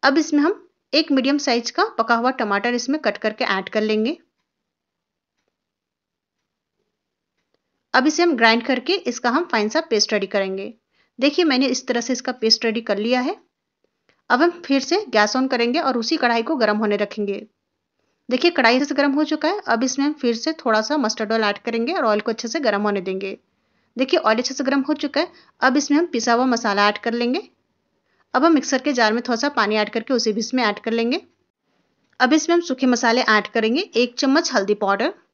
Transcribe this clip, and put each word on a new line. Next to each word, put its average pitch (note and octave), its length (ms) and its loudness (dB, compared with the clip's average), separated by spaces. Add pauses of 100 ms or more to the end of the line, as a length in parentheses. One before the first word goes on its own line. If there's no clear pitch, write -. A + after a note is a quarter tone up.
अब C#4 140 4
इसमें D4+ 240 2
हम D#4 120 2 (400)
एक D#4 180 2
मीडियम C4+ 260 2
साइज A#3+ 340 0
का F4+ 120 0 (140)
पका A#3 180 2
हुआ A#3+ 180 0
टमाटर A3 400 -2
इसमें B3+ 280 -2
कट G#3+ 160 -2
करके A3 300 -4
ऐड F#3+ 220 -2
कर A3 120 -2
लेंगे। G#3+ 360 0 (3750)
अब C4 140 4
इसे D#4 160 2
हम E4+ 120 2
ग्राइंड A3+ 300 4
करके C4 280 -2 (140)
इसका A#3+ 220 -4
हम D#4+ 220 -2
फाइन G#3+ 180 0
सा D#4 200 -2
पेस्ट G#3+ 240 0
रेडी G3 140 -2
करेंगे। G3 460 -4 (460)
देखिए, D4 260 2
मैंने C4+ 220 2
इस B3+ 200 -4
तरह A#3 140 -2
से B3 120 -4
इसका B3+ 200 -6
पेस्ट A3 320 0
रेडी A3+ 160 -2
कर G#3 160 -2
लिया A#3+ 240 0
है। D4+ 140 -4 (920)
अब B3 120 4
हम E4+ 200 2
फिर C#4 200 0
से F4+ 260 -2
गैस G#3+ 300 2
on C4 120 0
करेंगे A#3+ 320 0
और B3+ 160 0
उसी A#3 200 -2
कढ़ाई A#3 260 0
को D#4+ 120 -2
गर्म G#3 220 2
होने G#3 200 0
रखेंगे। G3+ 440 -4 (880)
देखिए, B3+ 220 2
कढ़ाई A#3+ 240 4
अच्छे C4+ 100 2
से C#4 100 -4
गर्म C#4+ 180 2
हो D4 120 0
चुका D4+ 240 -2
है। G4+ 180 -4
अब A3+ 160 0
इसमें C4+ 220 -2
हम D4+ 100 0
फिर A#3 200 -2
से D#4+ 200 -6
थोड़ा A3 260 0
सा C#4+ 180 -2
मस्टर्ड A3 320 -2
ऑयल A3+ 120 0
ऐड G3+ 180 -2
करेंगे A#3 320 -4
और F4 120 -2
ऑयल G#3 140 2
को A3+ 120 -4
अच्छे A3+ 160 -6
से A#3 140 -4
गर्म G#3 200 0
होने G3+ 200 0
देंगे। F#3+ 360 -8 (600)
देखिए, C4+ 220 0
ऑयल A3 180 2
अच्छे B3+ 160 -4
से C#4 100 -6
गर्म C4+ 180 0
हो C#4+ 140 -2
चुका D4 260 -4
है। F4+ 100 -4 (300)
अब B3+ 160 4
इसमें C#4+ 200 2
हम E4+ 100 2
पिसा A#3+ 260 0
हुआ B3 140 2
मसाला G#3+ 420 2
ऐड G#3 100 -2
कर A3+ 140 -4
लेंगे। A#3+ 360 -2 (840)
अब B3+ 100 2
हम E4 100 6
मिक्सर C4 280 2
के D4 120 -2
जार A3+ 200 4
में A#3+ 80 0
थोड़ा A#3+ 140 -2
सा A3+ 160 0
पानी G#3+ 240 0
ऐड G#3+ 140 0
करके A3 240 -4
उसे A3+ 200 0
भी G3+ 60 -2
इसमें A#3+ 240 -2
ऐड G3+ 160 -2
कर A3+ 120 -6
लेंगे। A#3 300 -2 (960)
अब B3+ 140 4
इसमें D#4+ 220 2
हम E4+ 60 4
सूखे C4+ 240 -2
मसाले B3 380 2
ऐड G#3+ 240 2
करेंगे, A3+ 340 0
एक B3 380 -2
चम्मच C#4+ 340 2
हल्दी G#3 220 0
पाउडर G#3 380 -2 (200)